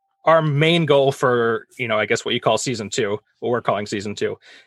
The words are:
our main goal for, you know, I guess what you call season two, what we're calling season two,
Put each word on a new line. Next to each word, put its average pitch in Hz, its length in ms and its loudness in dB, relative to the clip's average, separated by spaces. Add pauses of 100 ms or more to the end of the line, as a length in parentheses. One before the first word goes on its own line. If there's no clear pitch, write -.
(260)
our 160 160 4
main 160 440 2
goal 139 260 4
for, 120 560 0 (100)
you 123 100 -6
know, 110 100 0
I 107 80 0
guess 113 200 -2
what - 80 -4
you 120 80 -2
call 113 160 4
season 110 320 -6
two, 104 300 -2 (200)
what 113 100 -4
we're 120 120 0
calling 104 240 -2
season 101 300 -6
two, 104 220 -4 (300)